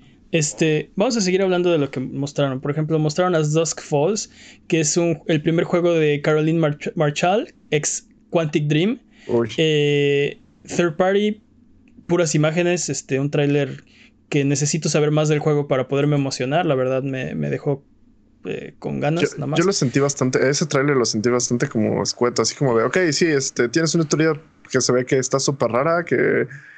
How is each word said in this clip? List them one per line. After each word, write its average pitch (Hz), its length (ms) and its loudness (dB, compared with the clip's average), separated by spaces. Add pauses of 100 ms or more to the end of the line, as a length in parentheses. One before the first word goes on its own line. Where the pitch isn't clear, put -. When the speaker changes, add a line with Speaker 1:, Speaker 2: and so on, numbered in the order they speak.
(320)
Speaker 1:
Este, 156 640 0
vamos 233 220 0
a 214 40 0
seguir 185 200 0
hablando 180 300 2
de 165 60 4
lo 139 120 0
que 135 120 -6
mostraron. 139 580 -4
Por 143 120 -4
ejemplo, 156 280 -2
mostraron 170 360 0
As 151 180 2
Dusk 160 280 0
Falls, 160 480 -2 (380)
que 160 140 2
es 156 160 -2
un, 170 300 0
el 156 140 0
primer 165 220 2
juego 175 300 2
de 151 280 2
Caroline 156 380 2
March-, 147 360 -2
Marchal, 175 580 0 (180)
ex - 360 -4 (220)
Quantic 160 380 0
Dream. 165 320 0 (280)
Speaker 2:
Uy. 117 300 0
Speaker 1:
Eh, 147 840 2 (280)
third 170 300 0
party, 202 440 0 (640)
puras 170 260 2
imágenes, 170 560 0
este, 135 300 -4
un 143 100 -2
tráiler 143 540 0 (460)
que 143 160 2
necesito 147 440 -2
saber 151 220 2
más 151 180 2
del 151 100 2
juego 147 280 0
para 131 200 0
poderme 147 280 2
emocionar. 139 500 -2
La 151 80 2
verdad 131 300 0
me, 135 320 -6
me 147 160 -4
dejó, 139 320 -4 (640)
eh, 110 340 -10
con 143 200 -6
ganas, 151 240 0
Speaker 2:
Yo, - 120 0
Speaker 1:
nada 143 120 -8
más. 151 120 -2
Speaker 2:
yo 170 60 0
lo 196 80 0
sentí 135 260 -2
bastante, 135 500 0
ese 147 160 0
tráiler 143 300 0
lo 120 100 2
sentí 110 240 -2
bastante 123 380 0
como 110 340 -2
escueto, 120 400 0
así - 140 -2
como 127 200 0
de, 113 100 4
ok, 127 120 -2 (140)
sí, 170 160 0
este, 135 420 0
tienes 160 240 0
una 165 120 2
historia 156 280 0 (380)
que 127 100 2
se 127 100 0
ve 123 140 2
que 135 140 2
está 135 200 -2
súper 139 300 -2
rara, 160 340 0
que 117 440 0 (300)